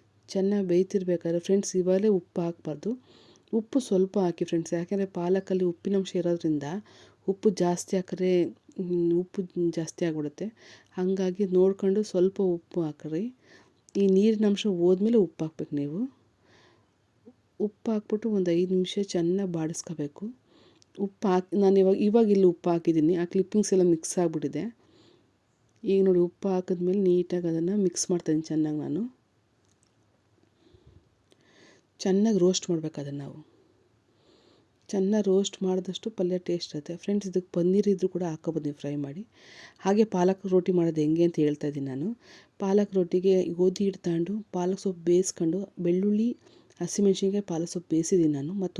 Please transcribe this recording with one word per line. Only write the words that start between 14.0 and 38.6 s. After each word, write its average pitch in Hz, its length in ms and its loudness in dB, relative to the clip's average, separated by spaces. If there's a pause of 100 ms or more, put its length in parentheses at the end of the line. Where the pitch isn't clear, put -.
ನೀರಿನ 214 340 4
ಅಂಶ 202 160 -2
ಹೋದ್ಮೇಲೆ 185 500 4
ಉಪ್ಪು 175 280 2
ಹಾಕ್ಬೇಕು 151 300 -8
ನೀವು. 143 240 -4 (1600)
ಉಪ್ಪು 214 320 -4
ಹಾಕ್ಬಿಟ್ಟು 214 460 -4
ಒಂದು 180 220 0
ಐದು 185 180 0
ನಿಮಿಷ 185 220 -2 (160)
ಚೆನ್ನಾಗಿ 180 360 0
ಬಾಡಿಸ್ಕೋಬೇಕು. 160 720 -8 (760)
ಉಪ್ಪು 202 280 -4
ಹಾಕಿ, 185 340 0
ನಾನು 196 200 4
ಇವಾಗ, 190 160 4 (100)
ಇವಾಗ 220 260 4
ಇಲ್ಲಿ 196 200 6
ಉಪ್ಪು - 160 -4
ಹಾಕಿದ್ದೀನಿ, 165 520 2
ಆ - 40 0
ಕ್ಲಿಪ್ಪಿಂಗ್ಸ್ 190 480 0
ಎಲ್ಲ 185 100 4 (100)
ಮಿಕ್ಸ್ 160 180 -4 (100)
ಆಗಿಬಿಟ್ಟಿದೆ. 156 420 -4 (1200)
ಈಗ 196 240 2
ನೋಡಿ, 185 200 4
ಉಪ್ಪು - 220 -8
ಹಾಕಿದ್ಮೇಲೆ 185 500 -2
ನೀಟಾಗಿ 180 520 2
ಅದನ್ನು 170 240 -2 (100)
ಮಿಕ್ಸ್ - 260 -2
ಮಾಡ್ತಾಯಿದ್ದೀನಿ 160 360 0
ಚೆನ್ನಾಗಿ 156 360 -2
ನಾನು. 143 180 -4 (3000)
ಚೆನ್ನಾಗಿ 202 460 2
ರೋಸ್ಟ್ 185 240 0
ಮಾಡ್ಬೇಕು 160 320 -4
ಅದನ್ನು 143 240 -8
ನಾವು. 135 120 -14 (1500)
ಚೆನ್ನಾಗಿ 202 440 0
ರೋಸ್ಟ್ 196 340 0
ಮಾಡಿದಷ್ಟು 185 520 -4
ಪಲ್ಯ 180 300 -2
ಟೇಸ್ಟ್ 175 280 -6
ಇರುತ್ತೆ. 156 280 -10
ಫ್ರೆಂಡ್ಸ್, 202 260 -2
ಇದಕ್ಕೆ 185 280 -4
ಪನ್ನೀರ್ 185 360 4
ಇದ್ರೂ 185 220 0
ಕೂಡ 180 80 -4
ಹಾಕ್ಕೊಬೋದು 160 440 -4